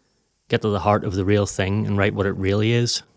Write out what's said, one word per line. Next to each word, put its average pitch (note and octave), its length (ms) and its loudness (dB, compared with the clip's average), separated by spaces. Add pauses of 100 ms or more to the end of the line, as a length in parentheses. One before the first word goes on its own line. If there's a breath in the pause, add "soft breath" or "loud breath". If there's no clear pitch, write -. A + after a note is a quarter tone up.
(480)
get A#2 120 0
to A2 80 -2
the G2+ 120 0
heart G#2 240 2
of G2 100 -4
the F#2+ 100 0
real G2+ 220 2
thing G2+ 400 -2
and G#2 100 -2
write G2+ 180 0
what G2+ 120 0
it G2 60 0
really G2 400 0
is. A#2+ 300 0 (140)